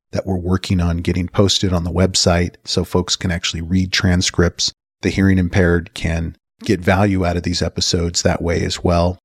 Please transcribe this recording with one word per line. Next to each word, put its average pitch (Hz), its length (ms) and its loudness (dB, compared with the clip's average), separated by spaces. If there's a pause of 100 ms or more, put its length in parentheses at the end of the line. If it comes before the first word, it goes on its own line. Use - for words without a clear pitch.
(120)
that - 140 -6
we're 95 120 -2
working 92 420 0
on 85 180 0
getting 87 300 -2
posted 98 440 2
on 87 120 0
the 85 80 -6
website 90 720 2
so - 200 -2
folks - 320 -2
can - 140 -4
actually 82 320 -4
read 92 300 0
transcripts. 90 800 0 (300)
The 98 80 0
hearing 95 280 4
impaired 87 560 2
can 82 420 -4 (260)
get 95 180 0
value 95 440 2
out 85 120 0
of 87 60 -2
these 87 200 -4
episodes - 600 -2
that 85 200 0
way 85 220 -2
as 90 180 -6
well. 87 420 2